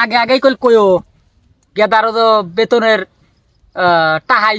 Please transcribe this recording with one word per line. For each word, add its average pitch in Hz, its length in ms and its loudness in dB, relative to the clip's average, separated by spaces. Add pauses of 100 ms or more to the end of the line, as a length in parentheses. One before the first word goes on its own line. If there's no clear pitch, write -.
আগে 233 220 -4
আগেই 247 200 0
কইল 262 200 2
কইও, 226 220 4 (880)
গেদারও 214 400 0
যে 226 80 0 (320)
বেতনের, 220 440 0 (760)
আহ, 165 400 0 (120)
টাহা 220 300 0